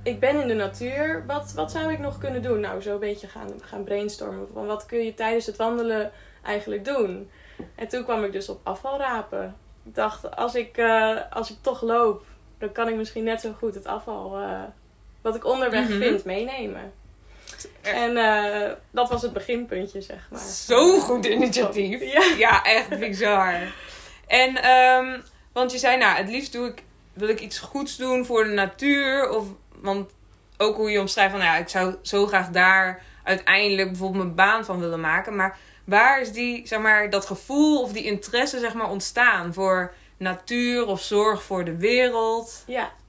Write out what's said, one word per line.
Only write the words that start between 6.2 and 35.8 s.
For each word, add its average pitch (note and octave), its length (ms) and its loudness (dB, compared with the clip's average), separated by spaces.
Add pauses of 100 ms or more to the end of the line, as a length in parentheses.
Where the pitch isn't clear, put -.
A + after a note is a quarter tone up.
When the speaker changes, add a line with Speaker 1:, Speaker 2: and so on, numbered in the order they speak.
Speaker 1:
eigenlijk G#3 420 -6
doen? G3+ 440 -2 (460)
En A3+ 120 -10
toen B3 160 -6
kwam A3+ 200 -2
ik G3 80 -4
dus G3 180 -8
op - 140 -12
afvalrapen. A3+ 920 -6 (300)
Ik A3 100 -16
dacht, - 400 -4
als A#3+ 200 -2
ik, A#3+ 220 -4
eh, A3 400 2 (140)
als A3+ 200 -6
ik G#3 100 -18
toch - 200 -2
loop, A3+ 420 2 (340)
dan G#3 140 -8
kan A#3 160 -2
ik A3+ 80 -2
misschien A3 280 -6
net A3+ 180 -2
zo A3 160 -8
goed G#3+ 180 -6
het G3 100 -14
afval, G3+ 520 -8
eh, G3 220 -8 (600)
wat A3 140 -2
ik A#3 100 -8
onderweg B3 440 2
Speaker 2:
Mhm. G3+ 80 0
Speaker 1:
vind, G3+ 280 2
meenemen. G3+ 680 -8 (520)
Speaker 2:
Echt. - 240 -18 (120)
Speaker 1:
En, A#3+ 360 -2
eh, G#3 540 2 (200)
dat B3 180 0
was A#3+ 120 -2
het A#3 120 -6
beginpuntje, G3 680 -6
zeg - 300 -16
maar. G#3+ 100 -14
Speaker 2:
Zo'n B3 580 6
goed B3 260 0
initiatief. G#3 760 0 (120)
Speaker 1:
Ja. E4 240 6
Speaker 2:
Ja, A3 260 6
echt A3+ 360 2
bizar. G3+ 540 2 (720)
En, C4 280 4
ehm, B3+ 640 6 (320)
want B3 200 0
je B3 60 -6
zei, B3 200 4
nou, G#3 200 6
het G3 120 -4
liefst C4+ 240 -8
doe A#3+ 140 -6
ik, - 160 -12 (300)
wil G#3 160 -6
ik A3 100 0
iets G#3 200 -10
goeds - 380 -8
doen B3+ 280 -2
voor A#3 180 2
de G#3 80 0
natuur. C4+ 800 0
Of, G#3+ 160 -2 (300)
want G3 360 -4 (460)
ook G#3+ 180 2
hoe G#3+ 160 0
je G#3 80 2
omschrijft G3 320 2
van, G3 80 -4
nou E3+ 140 4
ja, D#3+ 60 4
ik E3+ 100 -6
zou F#3 320 0
zo G3+ 260 2
graag F#3 220 2
daar F#3 540 4 (200)
uiteindelijk F#3+ 640 2
bijvoorbeeld F#3 360 -4
mijn E3+ 120 -4
baan G#3+ 300 4
van F3+ 140 -4
willen E3+ 200 -4
maken. F3+ 360 -2
Maar F#3+ 220 0 (260)